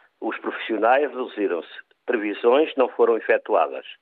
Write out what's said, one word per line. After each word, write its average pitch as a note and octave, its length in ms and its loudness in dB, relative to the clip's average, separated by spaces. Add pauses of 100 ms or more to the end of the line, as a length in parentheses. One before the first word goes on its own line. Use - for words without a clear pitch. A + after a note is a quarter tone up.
(200)
Os A2+ 180 -6
profissionais A#2 720 0
reduziram-se, G2+ 580 -4 (380)
previsões A#2+ 720 2
não B2 140 2
foram A#2 260 2
efetuadas. F2+ 680 0 (160)